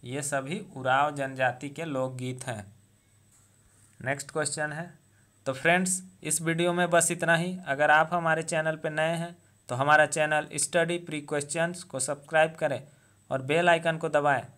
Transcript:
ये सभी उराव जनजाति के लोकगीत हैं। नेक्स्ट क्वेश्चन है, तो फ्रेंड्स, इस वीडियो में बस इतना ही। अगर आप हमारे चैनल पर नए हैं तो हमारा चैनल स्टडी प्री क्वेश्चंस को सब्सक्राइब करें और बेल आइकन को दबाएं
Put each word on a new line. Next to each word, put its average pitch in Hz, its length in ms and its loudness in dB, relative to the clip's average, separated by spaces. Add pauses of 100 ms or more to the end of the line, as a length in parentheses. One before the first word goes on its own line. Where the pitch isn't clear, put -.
ये 127 200 -6
सभी 139 360 -4 (180)
उराव 135 400 2
जनजाति 131 520 -2
के 143 160 -8
लोकगीत 127 600 -6
हैं। 107 180 -8 (1400)
नेक्स्ट 139 300 -6
क्वेश्चन 151 420 -4
है, 160 120 -10 (640)
तो 135 60 -4
फ्रेंड्स, 180 500 2 (200)
इस 147 200 -2
वीडियो 165 300 0
में 175 180 2
बस 170 200 6
इतना 170 260 2
ही। 180 200 -2 (100)
अगर 147 240 2
आप 156 220 6
हमारे 165 320 0
चैनल 160 320 -2
पर 156 140 -6
नए 156 260 0
हैं 170 200 -8 (320)
तो 123 60 -4
हमारा 147 320 6
चैनल 151 480 0
स्टडी 170 460 0
प्री 156 220 -8
क्वेश्चंस 165 600 -4
को - 180 -8
सब्सक्राइब 156 540 2
करें 139 280 -4 (480)
और 135 120 -2
बेल 160 260 2
आइकन 165 300 2
को 160 100 -4
दबाएं 147 340 2 (160)